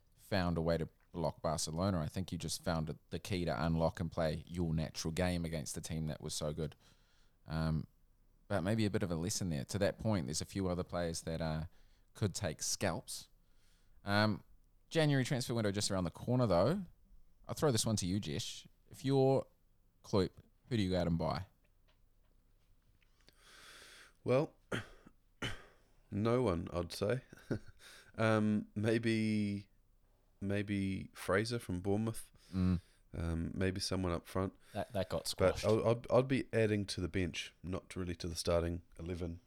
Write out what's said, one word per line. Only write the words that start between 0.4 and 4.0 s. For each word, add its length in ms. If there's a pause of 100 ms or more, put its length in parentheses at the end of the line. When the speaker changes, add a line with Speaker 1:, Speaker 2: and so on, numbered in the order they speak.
Speaker 1:
a 20
way 160
to 100 (280)
block 260
Barcelona. 600
I 60
think 220
you 60
just 260
found 320 (160)
the 80
key 280
to 180
unlock 360